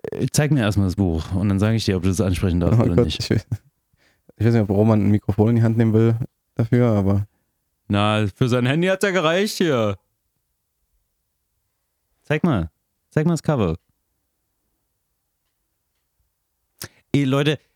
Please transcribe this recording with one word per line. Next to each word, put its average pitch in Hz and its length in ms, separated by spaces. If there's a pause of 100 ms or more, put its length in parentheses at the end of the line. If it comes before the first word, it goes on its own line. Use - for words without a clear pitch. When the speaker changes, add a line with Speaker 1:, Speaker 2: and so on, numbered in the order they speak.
(320)
Speaker 1:
zeig 147 200
mir 147 100
erstmal 101 260
das 90 80
Buch 82 380
und 92 160
dann 98 100
sag 107 140
ich 110 120
dir, 98 120
ob 85 60
du 95 60
das 90 120
ansprechen 92 400
darfst 87 180
Speaker 2:
Oh 113 40
Speaker 1:
oder 90 120
Speaker 2:
Gott, 120 100
Speaker 1:
nicht. 82 140
Speaker 2:
ich, - 120 (1040)
ich 107 80
weiß 117 80
nicht, 117 100
ob 98 60
Roman 107 360
ein 101 60
Mikrofon 104 380
in 117 80
die 113 60
Hand 113 140
nehmen 113 160
will 113 220 (400)
dafür, 123 360
aber 101 340 (640)
Speaker 1:
Na, 107 440
für 135 140
sein 123 180
Handy 156 220
hat's 190 160
ja 202 80
gereicht 185 460
hier. 117 400 (2250)
Zeig 151 240
mal. 101 240 (400)
Zeig 156 160
mal 170 80
das 156 100
Cover. 107 320 (3250)
Ey, 143 120
Leute, 139 360 (160)